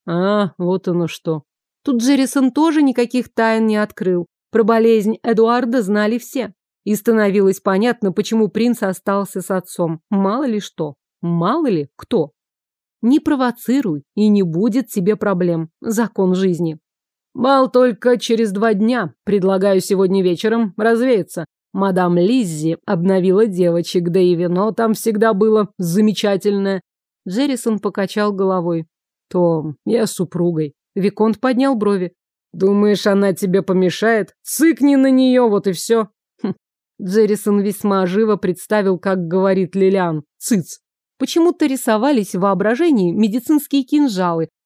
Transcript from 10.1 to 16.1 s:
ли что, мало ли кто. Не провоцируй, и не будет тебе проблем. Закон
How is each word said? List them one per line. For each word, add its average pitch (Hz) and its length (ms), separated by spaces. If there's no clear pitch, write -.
ли 220 140
что, 156 360
мало 180 460
ли 160 280
кто. 165 360
Не 262 180
провоцируй, 247 840
и 208 120
не 202 160
будет 196 440
тебе 208 280
проблем. 175 540
Закон 202 540